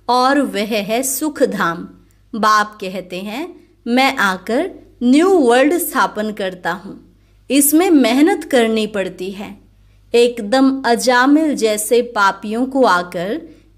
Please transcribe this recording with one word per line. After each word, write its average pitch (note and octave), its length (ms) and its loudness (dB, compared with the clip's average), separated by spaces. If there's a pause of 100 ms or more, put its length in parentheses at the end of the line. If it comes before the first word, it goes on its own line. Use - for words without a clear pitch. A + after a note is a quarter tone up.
और B3+ 320 2
वह G3+ 240 -4
है A3 380 -4
सुख D4+ 400 -4
धाम।" F#3 460 -2 (460)
बाप G#3+ 460 0
कहते F#3 380 -10
हैं, B3 500 -12 (180)
"मैं C4 280 0
आकर A3 560 -2 (320)
न्यू D4 260 4
वर्ल्ड D4 480 4
स्थापन B3 540 -4
करता F3+ 400 -8
हूँ, - 460 -14 (340)
इसमें D4+ 380 4
मेहनत C#4+ 540 4
करनी A3 440 0
पड़ती F#3+ 440 -6
है। G3+ 260 -14 (580)
एकदम A#3+ 720 2
अजामिल B3+ 720 2
जैसे A3 460 0
पापियों A3 640 -2
को C4 180 0
आकर F#3 580 0 (360)